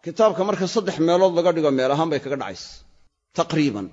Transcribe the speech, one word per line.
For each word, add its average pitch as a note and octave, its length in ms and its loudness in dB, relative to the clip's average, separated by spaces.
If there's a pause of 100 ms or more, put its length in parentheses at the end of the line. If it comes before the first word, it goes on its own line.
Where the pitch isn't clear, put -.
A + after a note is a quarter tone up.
kitaabka F#3+ 400 0
marka F#3+ 240 -2
saddex F#3 320 -2
meelood F3+ 340 4
laga E3+ 180 2
dhigo, D#3 200 2
meel C3 200 0
ahaan D#3+ 180 0
bay C#3+ 100 -2
kaga C3+ 160 -6
dhacaysa. G2 320 -10 (680)
Taqriiban. C#3+ 560 -2